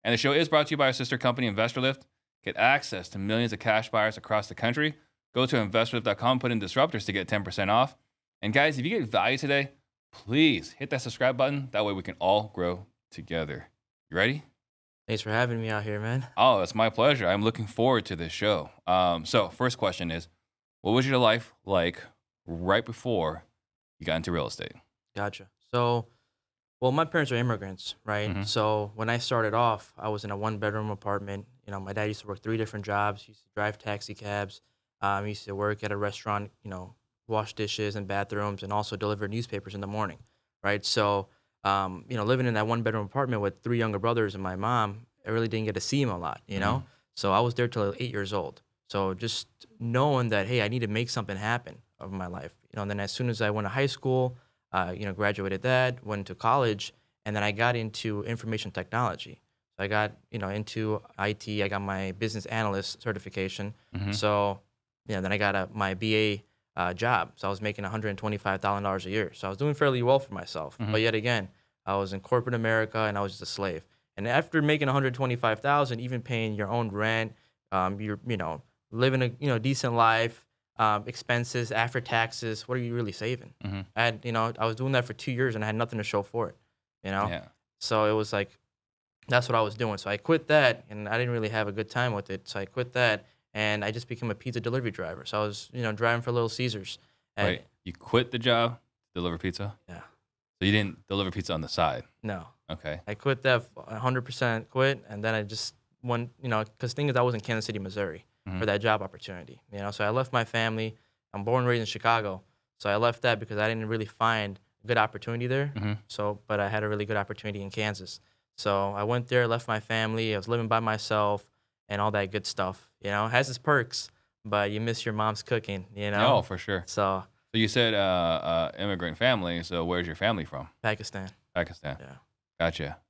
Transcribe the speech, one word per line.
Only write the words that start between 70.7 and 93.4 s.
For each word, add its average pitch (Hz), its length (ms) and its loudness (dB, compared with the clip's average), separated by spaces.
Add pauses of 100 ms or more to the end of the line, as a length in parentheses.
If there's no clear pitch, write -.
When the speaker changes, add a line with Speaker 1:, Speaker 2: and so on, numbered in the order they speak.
Speaker 1:
Mm-hmm. 107 120 -2
Speaker 2:
But 110 120 4
yet 113 120 4
again, 110 340 0 (360)
I 98 120 0
was 98 180 -2
in 95 60 -6
corporate 123 340 0
America, 113 460 0
and 107 180 0
I - 20 0
was 98 120 -2
just 98 100 -14
a 87 40 -10
slave. 92 380 -4 (320)
And 101 100 -4
after 147 360 2
making 147 260 4
a 131 40 2
hundred 135 200 2
twenty-five 120 480 0
thousand, 139 400 2
even 123 220 -4
paying 113 320 -2
your 101 140 -2
own 113 220 0
rent, 110 440 0 (380)
um, 95 280 0
you're, 104 260 -4
you 113 120 0
know, 80 240 -4 (280)
living 127 300 2
a, 123 180 2
you 143 100 -2
know, 120 100 2
decent 123 340 0
life, 113 540 4 (320)
um, 107 280 4
expenses 120 640 -2
after 120 280 2
taxes, 113 680 -2
what 127 120 -2
are - 20 -2
you 120 140 -4
really 110 180 -2
saving? 123 400 -6 (100)
Speaker 1:
Mm-hmm. 98 180 -4 (140)
Speaker 2:
I 110 80 2
had, 113 200 2
you 120 100 -4
know, 113 260 2
I 110 60 0
was 113 120 0
doing 131 160 -2
that 123 120 4
for 123 80 -10
two - 200 -6
years, 123 220 0
and 107 80 -2
I 107 40 -2
had 110 100 -2
nothing 113 220 -2
to 104 60 -4
show 101 180 0
for 113 260 -4
it, - 80 -14 (480)
you 95 60 -6
know? 98 180 0
Speaker 1:
Yeah. 85 160 -4 (360)
Speaker 2:
So 107 260 2
it 107 100 4
was 107 160 -2
like, 101 180 -2 (800)
that's 123 180 4
what 120 100 2
I 113 40 4
was 107 140 0
doing. 110 240 -2
So - 100 -6
I 104 80 0
quit 160 320 0
that, 139 400 6
and 104 180 -8
I 113 120 0
didn't 123 160 0
really 110 160 0
have 110 180 0
a 101 40 -4
good 104 180 -4
time 123 240 0
with 98 160 -6
it. 95 180 -8
So 104 100 -6
I 98 60 -4
quit 123 300 -6
that, 117 320 4 (280)